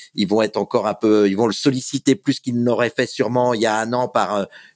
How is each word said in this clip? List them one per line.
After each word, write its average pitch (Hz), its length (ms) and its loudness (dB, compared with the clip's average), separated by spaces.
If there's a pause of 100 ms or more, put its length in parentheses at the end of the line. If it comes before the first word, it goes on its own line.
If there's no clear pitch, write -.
(140)
ils 101 140 -2
vont 107 140 2
être 107 160 -2
encore 101 280 -2
un 104 80 -2
peu, 107 340 4
ils 95 80 0
vont 113 120 2
le 104 40 -2
solliciter 135 640 0
plus - 240 -2
qu'ils 120 180 -4
ne 120 80 0
l'auraient 117 300 0
fait 120 140 -2
sûrement 123 440 0
il 113 80 -2
y 113 60 2
a 107 100 2
un 120 160 -2
an 123 140 -2
par, 104 300 -2
euh, 98 80 -2 (320)